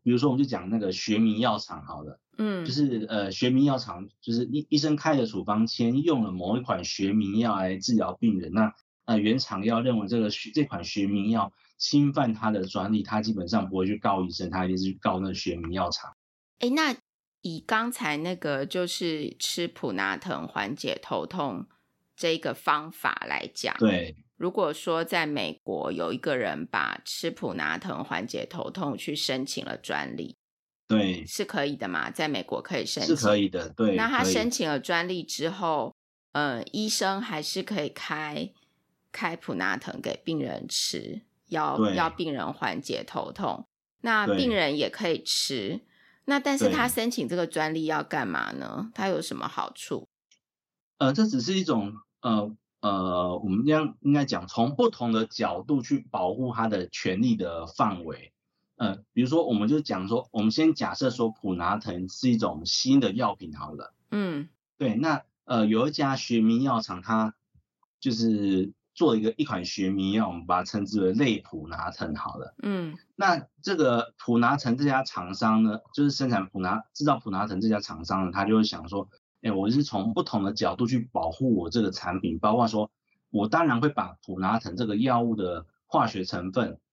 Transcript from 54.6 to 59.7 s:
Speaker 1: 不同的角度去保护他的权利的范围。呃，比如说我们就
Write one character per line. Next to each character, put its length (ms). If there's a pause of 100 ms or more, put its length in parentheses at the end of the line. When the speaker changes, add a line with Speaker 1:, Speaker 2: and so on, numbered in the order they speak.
Speaker 1:
不 140
同 240
的 140
角 360
度 200
去 280
保 220
护 220
他 140
的 200
权 320
利 160
的 300
范 380
围。 280 (440)
呃， 200 (160)
比 80
如 60
说 180
我 80
们 160
就 120